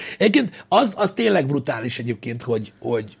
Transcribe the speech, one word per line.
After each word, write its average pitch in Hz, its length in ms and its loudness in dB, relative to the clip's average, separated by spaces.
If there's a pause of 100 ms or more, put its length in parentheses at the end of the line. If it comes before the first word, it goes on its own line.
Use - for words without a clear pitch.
(180)
Egyébként 214 500 2
az, 214 300 4
az 202 140 0
tényleg 196 360 2
brutális 127 520 -4
egyébként, 120 420 -6
hogy, 110 380 -2
hogy, 117 420 -4